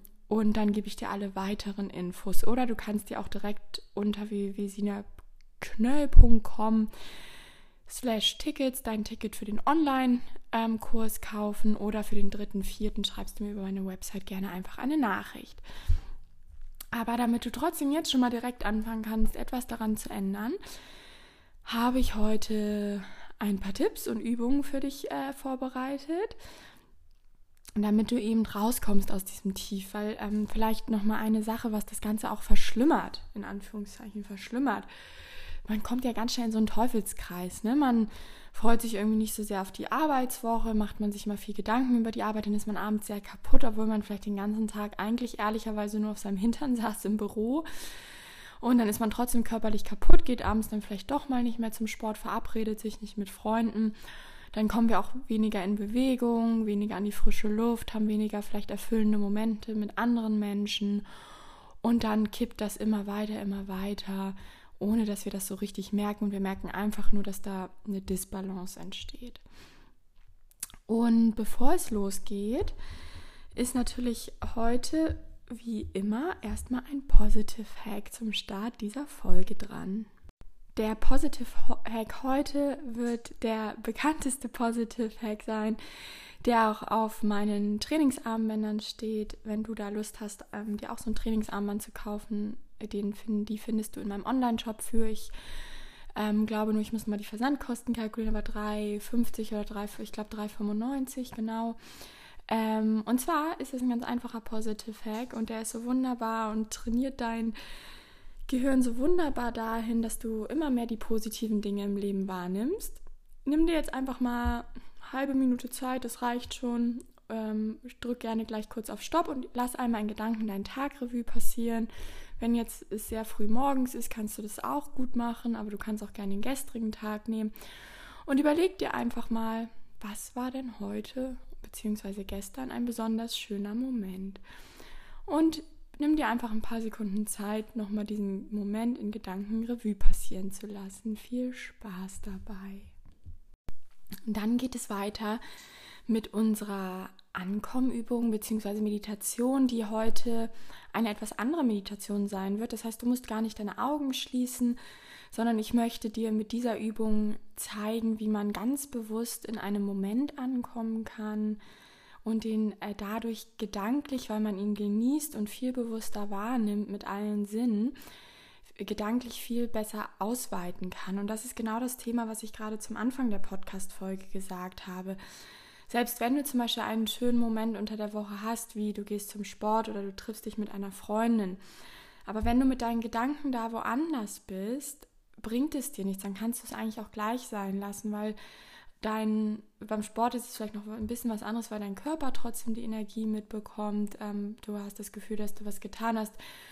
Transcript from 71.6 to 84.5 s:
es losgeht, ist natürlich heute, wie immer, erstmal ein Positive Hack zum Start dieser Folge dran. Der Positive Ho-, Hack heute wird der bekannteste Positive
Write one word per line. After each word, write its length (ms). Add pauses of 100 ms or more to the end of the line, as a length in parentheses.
es 160
losgeht, 840 (800)
ist 200
natürlich 580 (220)
heute, 640 (300)
wie 440
immer, 500
erstmal 480
ein 160
Positive 600 (180)
Hack 280
zum 200
Start 480
dieser 260
Folge 480
dran. 520 (720)
Der 200
Positive 500 (220)
Ho-, 100 (100)
Hack 360
heute 600
wird 580
der 400
bekannteste 680
Positive 640 (100)